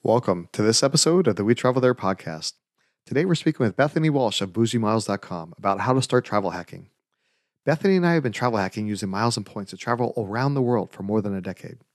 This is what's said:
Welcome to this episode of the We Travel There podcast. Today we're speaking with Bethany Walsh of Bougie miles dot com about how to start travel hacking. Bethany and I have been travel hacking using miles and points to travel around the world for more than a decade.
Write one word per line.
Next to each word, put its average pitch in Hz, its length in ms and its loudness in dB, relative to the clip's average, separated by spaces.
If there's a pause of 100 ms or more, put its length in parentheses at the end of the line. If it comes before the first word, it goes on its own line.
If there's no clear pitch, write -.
Welcome 98 460 2
to - 100 -4
this 110 220 4
episode 160 440 2
of 98 80 2
the 104 80 -4
We 113 120 4
Travel 127 260 0
There 123 140 4
podcast. 82 580 -6 (540)
Today 143 180 0
we're 185 80 2
speaking 151 320 0
with 98 100 0
Bethany 156 360 2
Walsh 127 280 0
of 95 140 -6
Bougie 117 240 0
miles 110 300 0
dot 101 140 -2
com 85 360 -12
about 98 220 -2
how 120 140 0
to 131 100 4
start 123 200 2
travel 98 280 -2
hacking. 87 380 -14 (760)
Bethany 190 300 2
and 175 100 2
I 170 80 4
have 160 80 2
been 127 100 -2
travel 117 280 -2
hacking 98 260 -4
using 104 240 -4
miles 110 260 0
and 104 120 -8
points 101 240 -12
to 95 60 -16
travel 120 380 -2
around 117 380 -2
the 139 80 0
world 120 300 0
for - 100 -16
more 104 220 0
than 101 100 -4
a 95 80 -6
decade. 92 380 -12 (160)